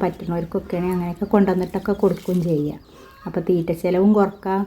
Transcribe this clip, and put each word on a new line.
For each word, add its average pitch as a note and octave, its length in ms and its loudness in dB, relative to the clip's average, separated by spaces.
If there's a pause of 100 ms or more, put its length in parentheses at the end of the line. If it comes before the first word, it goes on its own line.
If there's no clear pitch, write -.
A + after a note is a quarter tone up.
പറ്റുന്നവർക്കൊക്കെയാണെങ്കിൽ F3 920 -4
അങ്ങനെയൊക്കെ F3 380 -4
കൊണ്ടുവന്നിട്ടൊക്കെ F#3+ 680 2
കൊടുക്കുകയും F3+ 460 0
ചെയ്യാം. D3 320 -2 (460)
അപ്പോൾ E3+ 220 -4
തീറ്റ E3+ 220 0 (120)
ചിലവും F#3 360 4
കുറക്കാം, G3 480 0